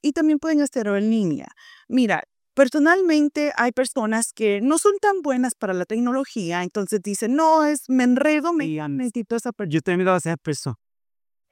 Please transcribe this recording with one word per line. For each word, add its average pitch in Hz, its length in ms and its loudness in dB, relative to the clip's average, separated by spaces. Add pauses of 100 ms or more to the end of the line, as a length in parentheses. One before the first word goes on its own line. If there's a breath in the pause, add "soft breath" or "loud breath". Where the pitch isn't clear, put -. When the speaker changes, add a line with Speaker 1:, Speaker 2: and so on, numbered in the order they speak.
Speaker 1:
y 285 100 0
también 311 260 2
pueden 311 220 0
hacerlo 220 380 -2
en 208 120 0
línea. 190 380 0 (400 soft breath)
Mira, 220 340 0 (320)
personalmente 302 1000 2
hay 240 160 0
personas 226 640 -2
que 202 260 0
no 277 160 2
son 403 240 2
tan 392 220 0
buenas 254 320 -2
para 196 180 -4
la 180 140 -4
tecnología, 226 760 -4
entonces 190 400 -4
dicen, 208 320 -4
"No, 320 300 4
es, 294 240 -2
me 254 160 2
enredo, 294 480 2
me 311 140 0
Speaker 2:
Sí, 156 120 -4
an- 294 200 -6
Speaker 1:
necesito 240 380 -4
esa 233 160 -6
per-". 202 180 -8
Speaker 2:
Yo 156 100 2
también 180 240 0
lo 185 80 4
hacía 165 200 0
en 165 100 -6
persona. 139 340 -6 (760)